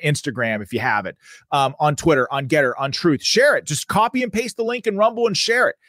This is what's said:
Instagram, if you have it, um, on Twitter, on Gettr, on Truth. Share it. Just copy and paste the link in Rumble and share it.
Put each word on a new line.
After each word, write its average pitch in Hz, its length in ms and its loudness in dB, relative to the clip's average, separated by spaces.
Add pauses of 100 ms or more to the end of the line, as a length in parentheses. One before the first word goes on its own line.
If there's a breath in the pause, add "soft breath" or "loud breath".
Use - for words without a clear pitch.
Instagram, 117 580 -2
if 98 100 -12
you 117 80 -2
have 107 280 0
it, - 100 -12 (340 loud breath)
um, 139 280 0
on 151 160 2
Twitter, 131 360 2
on 139 160 -4
Gettr, 139 300 2
on 135 140 -4
Truth. 147 320 0
Share 254 320 4
it. 131 100 -4
Just - 220 -6
copy 240 340 0
and 240 100 -4
paste 233 240 -4
the 233 80 -4
link 240 220 -4
in 208 120 -2
Rumble 226 280 2
and 202 100 0
share 233 340 2
it. - 60 -8 (140 soft breath)